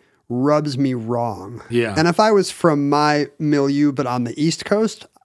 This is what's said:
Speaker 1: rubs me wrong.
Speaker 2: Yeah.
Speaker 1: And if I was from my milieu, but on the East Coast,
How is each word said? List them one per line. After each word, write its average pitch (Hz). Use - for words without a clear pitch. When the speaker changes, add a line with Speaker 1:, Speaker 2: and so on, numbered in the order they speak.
Speaker 1:
rubs 143
me 135
wrong. 117
Speaker 2:
Yeah. 117
Speaker 1:
And 160
if 175
I 214
was 196
from 143
my 147
milieu, 147
but 135
on 123
the 120
East 160
Coast, 214